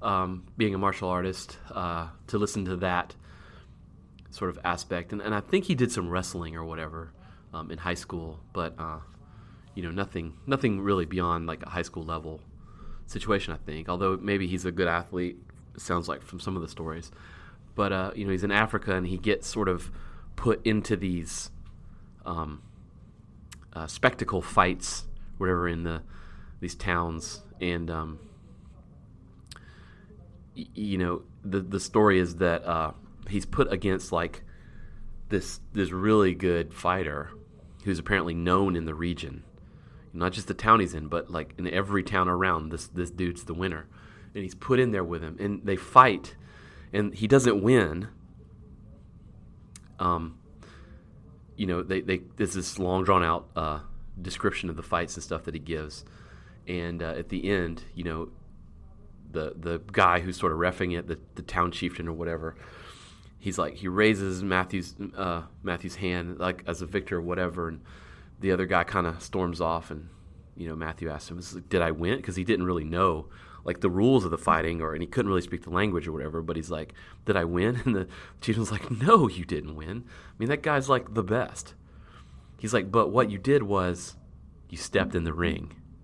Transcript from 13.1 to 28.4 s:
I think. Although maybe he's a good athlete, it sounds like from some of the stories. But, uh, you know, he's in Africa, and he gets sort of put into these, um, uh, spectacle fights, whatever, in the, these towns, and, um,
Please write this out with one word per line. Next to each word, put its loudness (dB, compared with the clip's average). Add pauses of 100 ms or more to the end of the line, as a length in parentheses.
I -6
think. -8
Although 2
maybe 2
he's -2
a -2
good 2
athlete, -2 (380)
it -14
sounds 0
like -6
from -12
some -4
of -4
the -6
stories. -8 (640)
But, 2
uh, 0
you -4
know, 0
he's 0
in 2
Africa, 4
and 0
he -2
gets 0
sort 0
of -2 (440)
put 2
into 2
these, -4 (760)
um, -6 (1120)
uh, -8
spectacle 2
fights, 2 (320)
whatever, 2
in -2
the, -4 (580)
these -6
towns, -2 (160)
and, -2
um, -6 (2250)